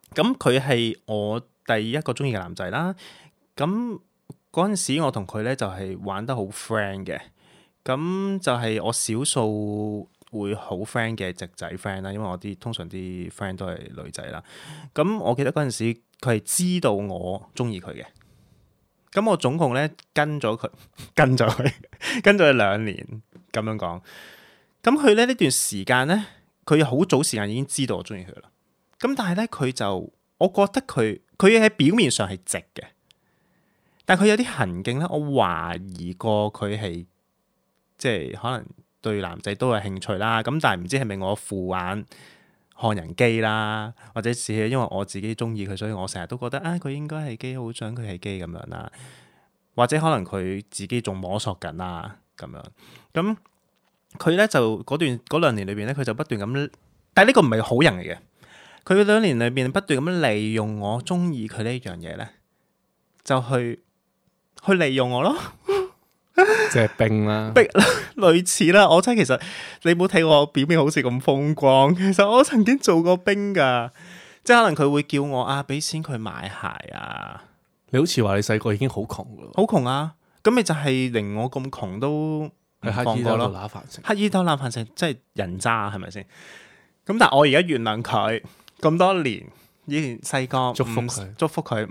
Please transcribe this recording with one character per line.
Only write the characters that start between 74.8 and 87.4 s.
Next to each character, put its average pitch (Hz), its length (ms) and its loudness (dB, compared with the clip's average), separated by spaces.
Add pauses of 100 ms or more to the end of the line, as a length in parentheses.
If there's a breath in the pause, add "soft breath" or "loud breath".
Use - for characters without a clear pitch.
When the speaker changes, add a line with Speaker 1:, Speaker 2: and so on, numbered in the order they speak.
Speaker 1:
會 147 120 2
叫 143 200 0
我 135 200 -2
啊， 139 200 -2
畀 143 200 -6
錢 160 200 -6
佢 143 140 -6
買 98 320 -8
鞋 - 460 -10
啊。 - 480 -12 (460)
Speaker 2:
你 127 100 0
好 156 60 4
似 131 180 2
話 98 120 2
你 101 60 2
細 107 180 0
個 107 140 -2
已 104 40 -2
經 131 120 -2
好 101 120 -6
窮 - 240 -10
㗎 - 260 -18
喎。 - 60 -4
Speaker 1:
好 190 60 4
窮 165 240 2
啊！ 143 260 -4 (300)
噉 220 80 6
咪 247 120 4
就 165 120 0
係 131 360 0
令 104 240 -2
我 110 140 -2
咁 135 200 -8
窮 101 300 -8
都 151 440 -2
唔 147 80 -12 (300)
放 117 220 -2
過 120 100 2
咯。 - 0 -
Speaker 2:
喺 - 20 0
乞 123 60 0
衣 - 20 -2
兜 113 140 0
度 107 200 -2
揦 101 120 -12
飯 - 200 -14
食。 - 120 -18 (140)
Speaker 1:
乞 196 80 -2
衣 208 60 2
兜 185 140 2
揦 160 140 2
飯 131 160 -4
食， 113 120 -6 (100)
真 170 160 -2
係 123 60 -8 (160)
人 92 260 -6
渣， 110 320 0
係 101 60 -10
咪 90 140 -12
先？ 98 120 -14 (800 loud breath)
噉 208 120 -2
但 - 20 -2
係 - 180 6
我 143 80 8